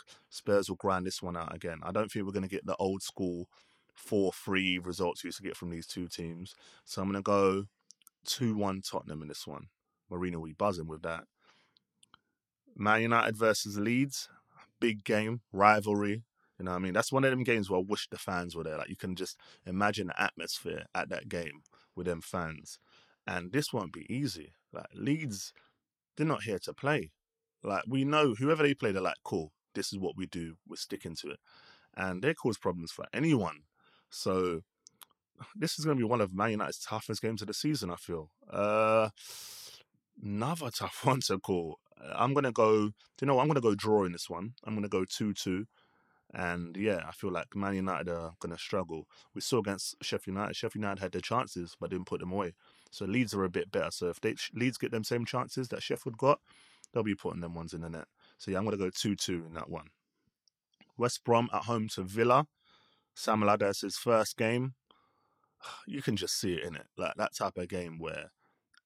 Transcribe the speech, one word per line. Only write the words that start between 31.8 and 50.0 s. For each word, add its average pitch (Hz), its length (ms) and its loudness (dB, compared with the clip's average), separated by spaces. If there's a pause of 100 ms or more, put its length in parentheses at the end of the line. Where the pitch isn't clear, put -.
And 95 260 -4
they 147 120 2
cause 120 240 -2
problems 85 340 -2
for - 220 -10
anyone. 107 500 2 (460)
So 90 520 0 (920)
this 165 240 -2
is 151 60 -6
gonna 147 120 4
be 120 60 2
one 113 180 4
of 92 120 0
Man 107 180 2
United's 98 280 -2
toughest - 420 -6
games 110 200 -2
of 104 60 -6
the 104 60 -6
season, 127 360 -2
I 85 60 -4
feel. 80 360 -8 (180)
Uh, 107 600 4 (1120)
another 120 500 -2
tough - 300 -6
<laughs> - 40 -4
one 131 220 6
to 98 120 2
call. 85 400 -2 (360)
I'm 127 180 4
gonna 139 180 2
go, 110 360 6
do 107 60 -6 (280)
you 135 60 2
know 139 80 6
what? 123 80 8
I'm 151 40 4
gonna 147 140 4
go 110 140 4
draw 104 280 4
in 90 80 0
this - 180 -8
one. 95 240 -8 (100)
I'm 107 120 -4
gonna 104 140 -2
go 95 160 2
two 107 280 -2
two. 98 320 -2 (640)
And 87 460 -4
yeah, 101 300 0
I 78 40 -10
feel 98 200 -6
like 85 240 -4
Man 98 200 -2
United 92 340 -2
are 82 300 -6
gonna 85 180 -8
struggle. 82 500 -6 (260)
We 95 80 -10
saw - 180 2
against 98 420 -4